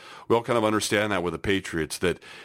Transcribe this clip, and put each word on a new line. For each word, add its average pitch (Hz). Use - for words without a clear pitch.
we 113
all 117
kind 120
of 107
understand 107
that 92
with 85
the 80
Patriots, 90
that 87